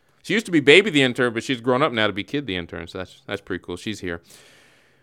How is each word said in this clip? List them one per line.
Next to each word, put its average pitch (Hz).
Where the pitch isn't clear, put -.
she 175
used 226
to 190
be 160
Baby 170
the 147
intern, 123
but 113
she's 123
grown 127
up 151
now 110
to 101
be 98
Kid 143
the 95
intern, 85
so 95
that's, -
that's 101
pretty 90
cool. 87
She's 104
here. 85